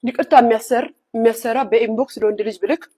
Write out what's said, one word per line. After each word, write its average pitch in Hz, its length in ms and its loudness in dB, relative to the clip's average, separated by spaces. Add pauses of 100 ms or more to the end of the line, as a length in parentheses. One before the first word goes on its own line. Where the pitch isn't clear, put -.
ይቅርታ 254 320 2
የሚያሰር-፣ 240 580 2 (160)
የሚያሰራ 226 560 -2
በኢንቦክስ 220 500 -2
ለወንድ 214 260 -2
ልጅ 208 160 -6
ብልክ 254 400 -4